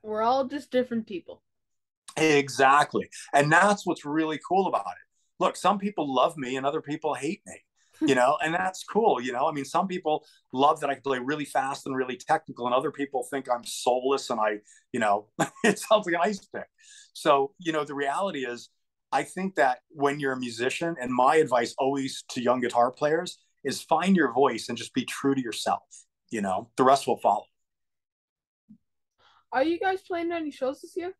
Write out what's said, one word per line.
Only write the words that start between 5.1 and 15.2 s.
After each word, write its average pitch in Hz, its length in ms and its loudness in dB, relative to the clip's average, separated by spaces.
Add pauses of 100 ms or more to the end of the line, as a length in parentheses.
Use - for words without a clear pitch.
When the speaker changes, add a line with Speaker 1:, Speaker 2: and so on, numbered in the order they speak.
Speaker 2:
Look, 170 160 0
some 202 220 2
people 175 360 -4
love 135 220 4
me 131 200 -6
and 131 80 -4
other 151 160 -2
people 147 340 -4
hate 143 320 -6
me, - 100 -16 (460)
you 285 120 4
Speaker 1:
<laughs> - 0 -
Speaker 2:
know, - 280 4
and 160 120 -2
that's 185 300 -4
cool. 196 360 2
You 123 120 -6
know, 131 160 0
I 156 40 -2
mean, 139 120 -6
some 175 240 -2
people 156 360 -2 (280)
love 147 280 4
that 143 100 -2
I 135 40 0
can 131 80 -12
play 135 160 -2
really 143 260 -4
fast 139 420 -4
and 135 100 -4
really 127 200 -4
technical, 123 500 -4
and 120 80 0
other 139 160 0
people 127 400 -6
think 135 200 -6
I'm 120 140 -2
soulless 131 640 -2
and 117 100 -2
I, 107 180 0 (340)
you 123 80 -4
know, 104 280 0 (180)